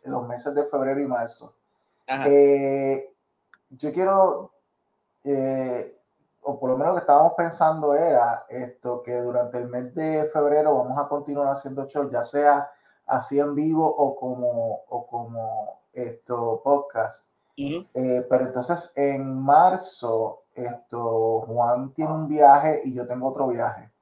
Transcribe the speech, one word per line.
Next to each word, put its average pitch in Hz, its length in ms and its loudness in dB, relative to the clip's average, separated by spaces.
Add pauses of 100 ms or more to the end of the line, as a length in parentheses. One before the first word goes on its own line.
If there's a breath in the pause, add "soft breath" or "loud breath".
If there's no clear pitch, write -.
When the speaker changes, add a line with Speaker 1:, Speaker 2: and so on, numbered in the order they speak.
Speaker 1:
los 131 220 -6
meses 123 280 -8
de 143 120 2
febrero 135 340 -2
y 143 60 -2
marzo. 117 480 -6 (520)
Speaker 2:
Ajá. 135 220 -4
Speaker 1:
Eh, 139 840 4 (560)
yo 143 220 -8
quiero, 190 580 2 (720)
eh, 131 720 -4 (460)
o 139 160 -6
por 131 120 -2
lo 127 60 2
menos 147 180 0
lo - 20 0
que 170 80 -4
estábamos 151 300 6
pensando 160 600 0
era 131 540 2
esto, 123 540 -8
que 123 120 -8
durante 123 420 -2
el 123 120 -6
mes 123 260 -10
de 156 380 -2
febrero 147 440 2
vamos 127 220 -2
a 143 100 -2
continuar 143 400 -4
haciendo 135 380 -6
shows, 139 240 -4
ya 120 140 -2
sea 143 460 2 (360 loud breath)
así 135 320 -2
en 147 160 0
vivo 156 320 0
o 143 300 0
como, 120 720 -4
o 120 180 -8
como, 113 720 -8 (120)
esto, 117 720 -6
podcast. 143 640 -2 (280)
Speaker 2:
Ujú. 143 380 -6
Speaker 1:
Eh, 127 340 -2
pero 127 180 2
entonces 127 500 -6
en 135 440 -2
marzo, 135 1000 2 (140)
esto, 117 920 -2
Juan 120 460 0
tiene 156 200 -4
un 156 160 -4
viaje 151 560 6
y 131 100 -6
yo 123 120 -8
tengo 127 220 -4
otro 135 200 -2
viaje. 117 420 -4 (120)